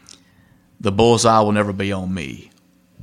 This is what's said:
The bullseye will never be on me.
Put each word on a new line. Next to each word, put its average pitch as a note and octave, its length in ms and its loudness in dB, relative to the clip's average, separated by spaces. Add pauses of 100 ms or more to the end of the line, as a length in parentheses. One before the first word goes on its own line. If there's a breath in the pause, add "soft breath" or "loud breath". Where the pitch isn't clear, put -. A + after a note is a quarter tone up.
(800 soft breath)
The G#2+ 120 -2
bullseye A2+ 480 4
will G#2 120 2
never G#2 220 0
be G2 180 -6
on F#2 220 -6
me. C2+ 360 -12 (520)